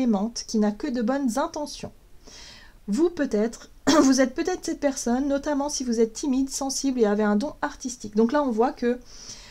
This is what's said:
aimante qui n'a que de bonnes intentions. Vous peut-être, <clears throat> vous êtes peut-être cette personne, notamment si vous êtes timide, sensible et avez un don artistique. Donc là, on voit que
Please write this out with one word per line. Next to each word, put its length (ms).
aimante 460
qui 100
n'a 140
que 160
de 160
bonnes 340
intentions. 540
Vous 220
peut-être, 600
<clears throat> 140
vous 200
êtes 120
peut-être 320
cette 140
personne, 480
notamment 420
si 140
vous 160
êtes 140
timide, 360
sensible 500
et 60
avez 180
un 120
don 260
artistique. 540
Donc 160
là, 120
on 80
voit 220
que 260